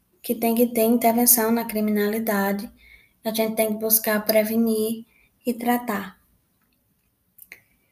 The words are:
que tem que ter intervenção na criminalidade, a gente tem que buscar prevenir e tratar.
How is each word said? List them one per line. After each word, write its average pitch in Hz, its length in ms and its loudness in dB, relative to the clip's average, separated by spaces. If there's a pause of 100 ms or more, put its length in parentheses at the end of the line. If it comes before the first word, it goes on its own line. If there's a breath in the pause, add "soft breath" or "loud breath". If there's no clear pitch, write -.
(220)
que 240 120 -6
tem 226 220 -2
que 240 120 4
ter 233 160 0
intervenção 233 680 4
na 233 140 -2
criminalidade, 208 1040 -2 (540 soft breath)
a 220 80 -4
gente 220 220 -2
tem 220 140 0
que 214 100 -4
buscar 220 440 0
prevenir 220 800 0 (400 soft breath)
e 240 80 -2
tratar. 233 640 -4 (1700 soft breath)